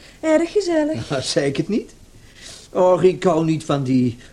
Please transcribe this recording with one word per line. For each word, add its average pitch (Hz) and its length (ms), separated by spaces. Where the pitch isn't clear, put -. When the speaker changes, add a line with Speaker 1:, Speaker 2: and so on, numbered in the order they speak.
Speaker 1:
Erg 320 320
gezellig. 320 640
Speaker 2:
<laughs> - 140
Zei 143 140
ik 143 100
het 160 120
niet? - 260
Och, 180 320
ik 180 200
hou 160 220
niet 160 200
van 143 200
die 127 320